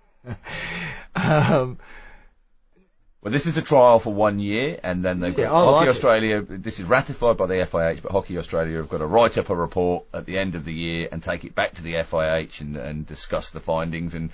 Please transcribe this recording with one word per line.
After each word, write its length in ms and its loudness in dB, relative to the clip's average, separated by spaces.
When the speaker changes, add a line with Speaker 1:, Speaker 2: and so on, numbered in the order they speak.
Speaker 1:
<laughs> 80 -12
Um, 640 2
Speaker 2:
Well, 100 -6
this 160 0
is 80 -2
a 60 0
trial 380 8
for 140 -2
one 260 2
year, 440 -2
and 220 -2
then 160 0
they've 160 -2
Speaker 1:
Yeah, 80 2
Speaker 2:
got 100 0
Speaker 1:
I 100 6
Speaker 2:
Hockey 100 8
Speaker 1:
like 120 6
it. 40 6
Speaker 2:
Australia. 500 2
This 400 -10
is 80 -6
ratified 480 2
by 80 0
the 160 0
F 140 -2
I 160 2
H, 120 -8
but 80 -8
Hockey 260 -2
Australia 400 -2
have 120 -6
got 80 -4
to 80 -4
write 320 4
up 120 -2
a 60 0
report 580 -2
at 120 -10
the 120 -6
end 180 -2
of 100 -8
the 80 -8
year 360 -4
and 140 -8
take 220 -6
it 100 -16
back 200 -2
to 80 -14
the 140 -6
F 160 -4
I 240 0
H 220 -8
and, 160 -10
and 300 -8
discuss 460 -8
the 100 -12
findings 540 -4
and 180 -6